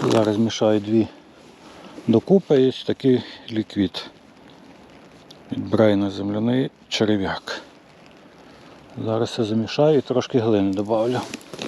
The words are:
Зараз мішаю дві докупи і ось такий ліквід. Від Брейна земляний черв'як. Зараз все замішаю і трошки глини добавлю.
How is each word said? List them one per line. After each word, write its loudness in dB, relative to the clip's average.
Зараз 2
мішаю 2
дві 2
докупи 4
і 4
ось -6
такий 0
ліквід. -4
Від -8
Брейна 2
земляний -2
черв'як. -2
Зараз -2
все -2
замішаю 0
і 0
трошки -2
глини 2
добавлю. -2